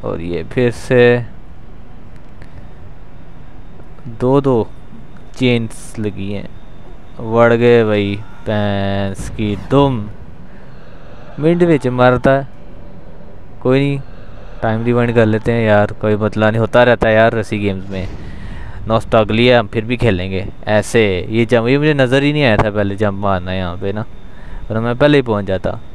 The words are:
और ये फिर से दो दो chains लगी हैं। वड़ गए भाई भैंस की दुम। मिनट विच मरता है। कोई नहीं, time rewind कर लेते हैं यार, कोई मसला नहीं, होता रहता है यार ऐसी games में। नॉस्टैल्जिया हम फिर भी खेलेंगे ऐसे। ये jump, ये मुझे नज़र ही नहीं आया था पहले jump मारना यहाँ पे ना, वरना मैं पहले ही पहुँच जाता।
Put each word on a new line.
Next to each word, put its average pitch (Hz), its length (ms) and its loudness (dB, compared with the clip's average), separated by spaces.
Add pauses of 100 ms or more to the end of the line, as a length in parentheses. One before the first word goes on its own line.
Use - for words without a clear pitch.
और 95 160 -4
ये 85 220 -4
फिर 123 280 0
से 123 540 4 (3000)
दो 127 220 4
दो 139 140 2 (800)
chains 120 640 -2
लगी 101 340 -6
हैं। 98 160 -8 (720)
वड़ 117 340 4
गए 117 300 6
भाई 104 320 2 (300)
भैंस 98 840 -2
की 104 260 -2 (140)
दुम। 139 260 4 (1400)
मिनट 170 240 2
विच 156 240 4
मरता 123 440 4
है। 139 160 2 (1120)
कोई 131 180 4
नहीं, 143 200 0 (600)
time 110 220 0
rewind 120 320 2
कर 117 100 8
लेते 107 260 2
हैं 117 160 2
यार, 104 240 4 (100)
कोई 107 140 2
मसला 107 360 2
नहीं, 113 80 0
होता 113 240 4
रहता 117 240 4
है 110 80 4
यार 113 220 6
ऐसी 107 220 -2
games 98 300 -2
में। 95 180 -6 (800)
नॉस्टैल्जिया 110 720 4
हम 107 80 0
फिर 110 180 -4
भी 120 120 -2
खेलेंगे 95 480 0 (220)
ऐसे। 107 380 4 (240)
ये 113 160 2
jump, 113 220 2
ये 135 100 4
मुझे 151 160 2
नज़र 135 300 4
ही 147 100 2
नहीं 147 100 2
आया 113 140 6
था 107 140 2
पहले 101 240 0
jump 98 260 0
मारना 92 320 0
यहाँ 92 240 -4
पे 98 160 -4
ना, 107 80 -4 (680)
वरना 110 120 -2
मैं 120 160 -2
पहले 147 200 6
ही 139 40 6
पहुँच 107 240 -2
जाता। 95 340 -2 (160)